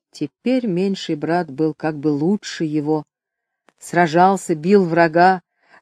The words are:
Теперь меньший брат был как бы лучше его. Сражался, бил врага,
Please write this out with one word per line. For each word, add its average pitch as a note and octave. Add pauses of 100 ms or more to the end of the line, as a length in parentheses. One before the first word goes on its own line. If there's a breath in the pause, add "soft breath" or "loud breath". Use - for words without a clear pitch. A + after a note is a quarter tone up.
(120)
Теперь A#3+
меньший F3+
брат D#3
был D#3
как D#3
бы C#3
лучше D#3
его. D3+ (760)
Сражался, F3
бил F#3
врага, E3+ (400 soft breath)